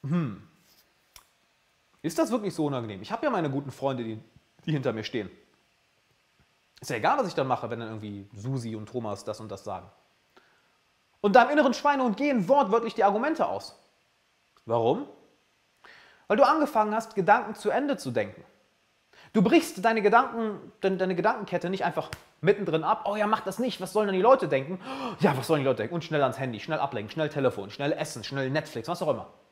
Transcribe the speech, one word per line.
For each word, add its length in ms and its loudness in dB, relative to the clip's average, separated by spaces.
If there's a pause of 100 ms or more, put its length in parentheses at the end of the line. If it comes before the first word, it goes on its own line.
„Hm, 460 -4 (1500)
ist 160 -4
das 120 2
wirklich 240 -2
so 120 -2
unangenehm? 360 -6
Ich 100 -8
hab 100 -6
ja 80 0
meine 200 0
guten 200 -4
Freunde, 340 -4
die, 160 -8 (460)
die 60 -2
hinter 200 0
mir 120 -6
stehen. 260 -6 (1500)
Ist 100 -14
ja 60 -2
egal, 220 2
was 100 0
ich 60 -8
dann 120 0
mache, 240 -4
wenn 80 -6
dann 100 -10
irgendwie 460 -10
Susi 400 -6
und 140 -10
Thomas 360 -8
das 140 -8
und 120 -14
das 120 -12
sagen.“ 260 -10 (1300)
Und 160 6
deinem 140 10
inneren 240 4
Schweinehund 420 0
gehen 320 0
wortwörtlich 460 2
die 100 2
Argumente 420 2
aus. 320 -8 (880)
Warum? 400 2 (1200)
Weil 100 2
du 80 8
angefangen 500 2
hast, 200 -6
Gedanken 400 4
zu 160 -4
Ende 260 0
zu 140 -8
denken. 320 -4 (880)
Du 100 4
brichst 420 2
deine 180 2
Gedanken, 680 2 (100)
de-, 140 0
deine 180 0
Gedankenkette 560 -2
nicht 140 -4
einfach 260 -4 (300)
mittendrin 440 4
ab. 220 0
„Oh 100 -2
ja, 100 2
mach 140 2
das 180 -6
nicht, 220 -2
was 120 -6
sollen 140 2
denn 100 0
die 60 2
Leute 260 6
denken?“ 320 -2 (400)
„Ja, 160 4
was 100 -4
sollen 140 4
die 60 0
Leute 160 2
denken?“ 120 -4
Und 100 -4
schnell 180 0
ans 160 0
Handy, 200 -6
schnell 200 -4
ablenken, 320 -4
schnell 180 -2
Telefon, 420 -2
schnell 220 -4
Essen, 320 -6
schnell 260 -4
Netflix, 380 -6
was 140 -6
auch 60 0
immer. 240 -4 (200)